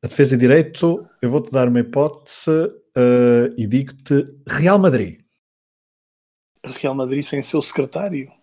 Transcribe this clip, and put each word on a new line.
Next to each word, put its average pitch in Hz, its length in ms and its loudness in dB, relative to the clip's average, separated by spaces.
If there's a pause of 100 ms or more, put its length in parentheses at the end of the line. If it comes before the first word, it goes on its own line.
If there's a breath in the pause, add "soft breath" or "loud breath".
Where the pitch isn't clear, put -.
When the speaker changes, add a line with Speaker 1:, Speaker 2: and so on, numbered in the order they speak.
Speaker 1:
a - 40 -8
defesa 131 300 2
de 120 100 2
direito, 165 600 2 (140)
eu 123 100 -2
vou-te 147 200 -2
dar 131 160 2
uma 120 120 2
hipótese, 147 880 -2 (280)
eh, 123 640 4
e 113 80 -4
digo-te 139 580 -2 (240)
Real 175 300 2
Madrid. 131 440 0 (1400)
Speaker 2:
Real 131 300 -6
Madrid 135 300 -4
sem 143 180 -6
seu 147 200 -4
secretário? 147 720 -6 (120)